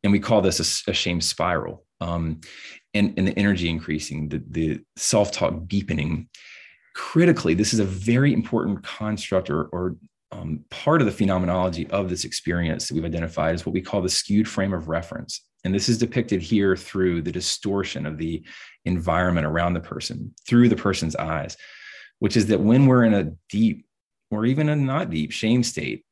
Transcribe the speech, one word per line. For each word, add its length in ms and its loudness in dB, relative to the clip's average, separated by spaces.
And 100 4
we 80 4
call 220 4
this 180 2
a 20 0
s-, 240 -2
a 60 -2
shame 300 -2
spiral. 600 -4
Um, 420 -4
and, 240 2
and 100 2
the 120 0
energy 320 2
increasing, 580 -4
the, 220 -6
the 300 -2
self-talk 720 0
deepening. 640 -2
Critically, 600 4
this 180 2
is 80 2
a 40 2
very 480 2
important 500 -2
construct 680 -4
or, 180 0
or 300 -4
um, 380 -8
part 300 2
of 60 4
the 60 2
phenomenology 760 0
of 200 -2
this 160 -4
experience 640 -2
that 60 -8
we've 100 -2
identified 500 -2
is 100 -6
what 80 -4
we 80 0
call 220 -2
the 60 -2
skewed 400 0
frame 240 -2
of 160 -4
reference. 540 -6
And 100 2
this 140 0
is 100 2
depicted 440 0
here 340 2
through 460 0
the 100 -4
distortion 720 -4
of 120 -8
the 260 -6
environment 600 0
around 280 0
the 60 -4
person, 540 -10
through 220 6
the 80 4
person's 400 -2
eyes, 400 -6
which 160 2
is 100 4
that 140 2
when 260 6
we're 180 6
in 100 6
a 180 0
deep 360 0
or 160 0
even 220 2
a 80 2
not 340 0
deep 220 -2
shame 300 2
state 500 -4